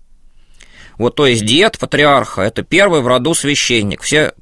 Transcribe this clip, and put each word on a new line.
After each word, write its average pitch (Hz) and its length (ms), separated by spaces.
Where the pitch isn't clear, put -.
Вот, 117 200
то 147 100
есть 117 180
дед 143 340
патриарха — 139 640
это 104 200
первый 175 400
в 117 60
роду 127 260
священник. 120 640
Все 147 420